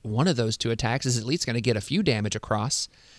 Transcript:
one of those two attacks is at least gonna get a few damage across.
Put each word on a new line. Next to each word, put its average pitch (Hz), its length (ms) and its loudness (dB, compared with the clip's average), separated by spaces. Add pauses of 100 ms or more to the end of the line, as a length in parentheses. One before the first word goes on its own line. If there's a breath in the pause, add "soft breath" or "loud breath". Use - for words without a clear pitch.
one 120 240 2
of 151 100 2
those 110 200 0
two 117 140 -2
attacks 117 340 -2
is 123 120 2
at 110 80 -2
least 151 200 0
gonna 120 160 -2
get 113 140 2
a 101 60 -2
few 180 200 -2
damage 107 340 2
across. 107 520 -2 (320 soft breath)